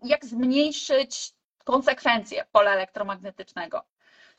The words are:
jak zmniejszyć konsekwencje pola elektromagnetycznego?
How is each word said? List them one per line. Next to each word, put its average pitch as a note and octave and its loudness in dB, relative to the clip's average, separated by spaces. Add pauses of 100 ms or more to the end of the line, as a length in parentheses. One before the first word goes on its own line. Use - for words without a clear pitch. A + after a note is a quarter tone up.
jak C#4+ -2
zmniejszyć C4 0 (320)
konsekwencje C4 0
pola G#3 6
elektromagnetycznego? F#3+ -8 (540)